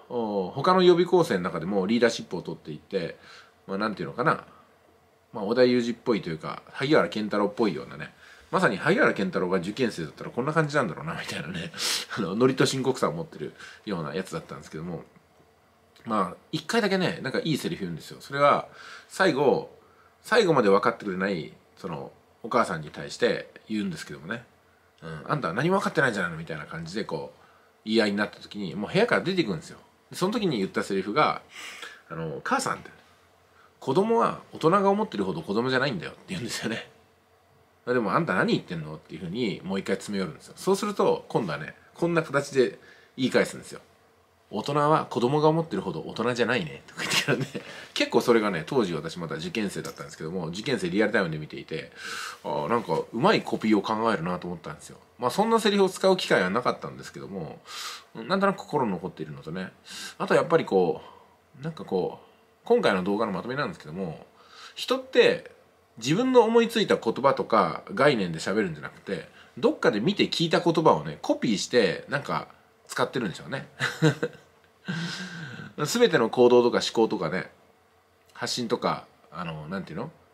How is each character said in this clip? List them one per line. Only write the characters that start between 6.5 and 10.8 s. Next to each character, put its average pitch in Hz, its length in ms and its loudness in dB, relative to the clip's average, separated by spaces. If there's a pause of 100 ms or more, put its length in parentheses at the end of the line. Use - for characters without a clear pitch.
萩 143 240 0
原 113 140 4
健 107 160 -4
太 104 140 -2
郎 104 80 2
っ 98 80 -4
ぽ 113 120 2
い 90 80 0
よ 64 100 -8
う - 40 -14
な - 80 -14
ね。 - 160 -12 (400)
ま 175 80 2
さ 170 80 6
に 101 80 -2
萩 180 240 2
原 113 140 4
健 98 120 -2
太 87 140 -2
郎 90 80 -2
が 92 100 2
受 90 140 -6
験 120 180 0
生 85 140 -6
だ 71 60 -10
っ - 20 -16
た - 100 -14
ら - 80 -10
こ - 100 -6
ん 131 60 -2
な 156 60 -2
感 156 160 2
じ 143 80 -2
な 139 60 2